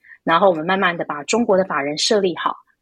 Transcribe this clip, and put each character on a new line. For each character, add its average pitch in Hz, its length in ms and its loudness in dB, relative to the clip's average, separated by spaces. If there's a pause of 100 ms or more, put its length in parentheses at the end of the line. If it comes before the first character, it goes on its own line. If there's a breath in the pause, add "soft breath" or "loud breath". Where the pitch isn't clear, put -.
(240 loud breath)
然 170 160 2
后 196 80 6
我 180 60 4
们 156 100 -6
慢 190 140 0
慢 180 180 0
的 165 80 -6
把 147 200 -8
中 226 200 0
国 190 140 2
的 185 80 2
法 156 160 -2
人 147 160 -4
设 214 220 0
立 180 180 0
好， - 160 -4 (280)